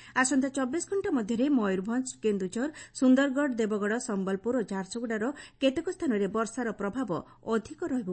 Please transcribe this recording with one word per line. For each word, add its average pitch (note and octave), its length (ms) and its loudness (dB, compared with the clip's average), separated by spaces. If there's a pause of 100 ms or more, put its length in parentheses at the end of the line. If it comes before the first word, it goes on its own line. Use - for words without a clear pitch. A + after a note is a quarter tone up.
(160)
ଆସନ୍ତା C4 320 4
ଚବିଶ C4+ 420 -2
ଘଣ୍ଟା G4 200 -2
ମଧ୍ୟରେ A#3 380 2
ମୟୂରଭଞ୍ଜ, A3+ 600 0 (120)
କେନ୍ଦୁଝର, G#3+ 480 -2 (240)
ସୁନ୍ଦରଗଡ଼, C4+ 600 4
ଦେବଗଡ଼, G#3+ 460 0
ସମ୍ବଲପୁର G3 560 -2
ଓ A#3 60 2
ଝାରସୁଗୁଡ଼ାର G#3+ 640 -4 (360)
କେତେକ C4+ 300 2
ସ୍ଥାନରେ G#3+ 380 0
ବର୍ଷାର A3+ 440 -2
ପ୍ରଭାବ G3+ 380 -4 (380)
ଅଧିକ A3+ 400 -2
ରହିବ B3 240 -2